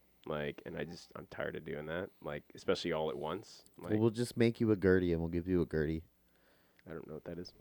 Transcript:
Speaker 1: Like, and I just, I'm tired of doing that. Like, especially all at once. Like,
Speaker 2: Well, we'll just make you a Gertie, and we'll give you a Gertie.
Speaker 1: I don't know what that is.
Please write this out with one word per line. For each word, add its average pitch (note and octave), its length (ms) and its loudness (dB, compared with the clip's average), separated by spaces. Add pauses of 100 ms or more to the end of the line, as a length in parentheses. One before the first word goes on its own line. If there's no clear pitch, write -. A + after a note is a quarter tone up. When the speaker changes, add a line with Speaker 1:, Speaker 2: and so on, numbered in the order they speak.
(260)
Speaker 1:
Like, D2 400 -4
and E2 100 -8
I D#2 80 -4
just, - 300 -12
I'm - 160 -12
tired D#2 240 -4
of D#2 100 -10
doing D2+ 220 -8
that. E2+ 240 -6 (120)
Like, D2+ 200 -8 (140)
especially F2+ 360 0
all D#2 180 0
at B1+ 80 -4
once. D#2+ 440 -6 (160)
Like, F2 140 -8
Speaker 2:
Well, G#2+ 80 4
we'll A2+ 100 6
just A#2 260 -2
make A#2 240 4
you A2 120 4
a G#2 40 4
Gertie, F2+ 360 6
and E2 80 2
we'll E2 100 -2
give E2+ 160 -2
you F2+ 160 4
a D2+ 40 0
Gertie. D#2 360 0 (840)
Speaker 1:
I D#2+ 40 -12
don't D#2+ 160 -10
know D#2 60 -10
what D2+ 100 -12
that F2 140 -10
is. F#2 220 -10